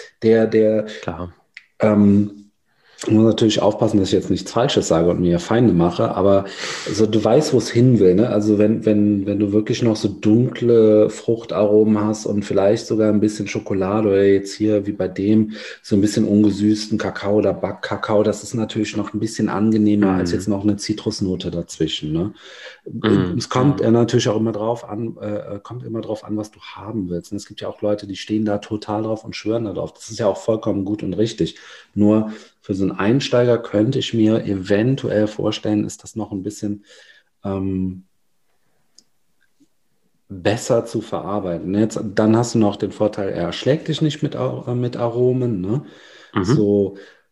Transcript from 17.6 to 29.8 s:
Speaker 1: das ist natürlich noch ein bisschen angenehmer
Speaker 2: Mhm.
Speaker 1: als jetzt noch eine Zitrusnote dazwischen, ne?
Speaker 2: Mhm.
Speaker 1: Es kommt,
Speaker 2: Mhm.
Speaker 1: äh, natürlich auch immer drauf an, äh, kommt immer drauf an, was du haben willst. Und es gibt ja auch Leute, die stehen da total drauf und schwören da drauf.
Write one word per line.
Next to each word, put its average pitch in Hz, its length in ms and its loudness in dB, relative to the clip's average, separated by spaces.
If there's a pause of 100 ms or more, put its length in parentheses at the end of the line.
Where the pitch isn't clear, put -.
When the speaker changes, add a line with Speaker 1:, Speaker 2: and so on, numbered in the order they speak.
Speaker 1:
das 101 220 -2
ist - 100 -10
natürlich 107 420 -4
noch 101 160 -6
ein 107 60 -6
bisschen 110 300 -2
angenehmer 104 640 2
Speaker 2:
Mhm. 92 80 0
Speaker 1:
als 87 100 -2
jetzt 92 160 -2
noch 98 160 -2
eine 101 140 0
Zitrusnote 95 720 -4
dazwischen, 80 640 -6
ne? 90 200 -4 (520)
Speaker 2:
Mhm. 101 520 0
Speaker 1:
Es - 120 -6
kommt, 135 320 2
Speaker 2:
Mhm. 113 60 0
Speaker 1:
äh, 113 40 4
natürlich 117 380 2
auch 104 80 0
immer 110 160 -2
drauf 110 360 -6
an, 110 280 -8
äh, 104 440 -10
kommt 123 220 -14
immer 113 200 -8
drauf 107 200 -8
an, 107 140 -8
was 104 160 -8
du - 80 -20
haben 98 480 -10
willst. 87 240 -8
Und 101 60 -6
es - 80 -14
gibt - 160 -20
ja 101 60 -8
auch - 140 -12
Leute, 104 240 -2
die 98 100 -10
stehen 107 280 -4
da 101 140 -2
total 107 440 -6
drauf 110 220 -6
und - 100 -14
schwören 113 300 -4
da 98 80 -8
drauf. 87 200 -8